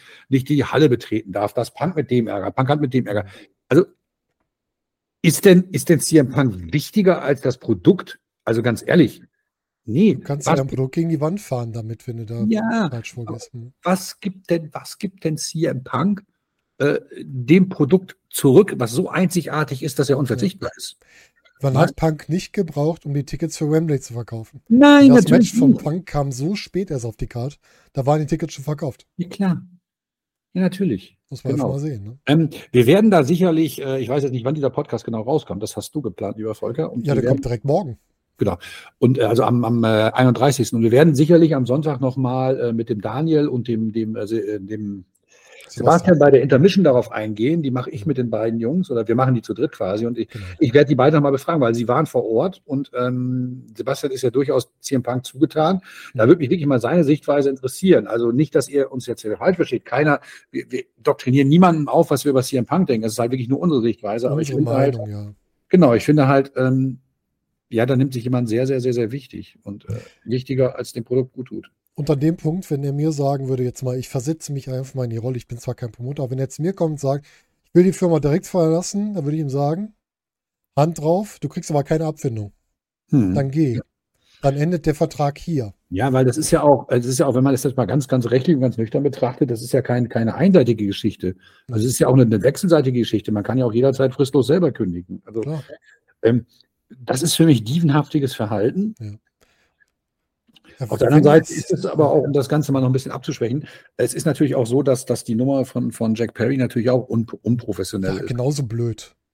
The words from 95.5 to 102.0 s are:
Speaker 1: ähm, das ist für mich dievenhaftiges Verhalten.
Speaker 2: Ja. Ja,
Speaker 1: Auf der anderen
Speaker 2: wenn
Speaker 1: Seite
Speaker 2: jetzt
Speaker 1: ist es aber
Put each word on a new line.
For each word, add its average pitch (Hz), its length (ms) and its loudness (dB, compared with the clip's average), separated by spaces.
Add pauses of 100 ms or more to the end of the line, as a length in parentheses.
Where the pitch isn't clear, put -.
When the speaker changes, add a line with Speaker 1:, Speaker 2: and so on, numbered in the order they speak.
Speaker 1:
ähm, 117 220 2 (440)
das 127 320 -6
ist 165 140 -2
für 165 100 4
mich 123 180 6
dievenhaftiges 143 720 0
Verhalten. 117 640 -2
Speaker 2:
Ja. 104 140 -12 (1600)
Ja, 123 100 -8
Speaker 1:
Auf - 100 -6
der - 100 2
anderen 143 160 6
Speaker 2:
wenn 143 80 8
Speaker 1:
Seite 160 220 6
Speaker 2:
jetzt - 180 -6
Speaker 1:
ist - 0 -
es 190 140 -4
aber 151 260 0